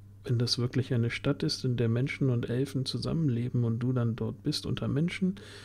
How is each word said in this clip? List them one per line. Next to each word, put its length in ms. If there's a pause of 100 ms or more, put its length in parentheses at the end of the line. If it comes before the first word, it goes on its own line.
(240)
wenn 140
das 200
wirklich 360
eine 160
Stadt 320
ist, 220
in 120
der 120
Menschen 420
und 180
Elfen 380
zusammenleben 800
und 160
du 120
dann 240
dort 280
bist 200
unter 220
Menschen 500 (280)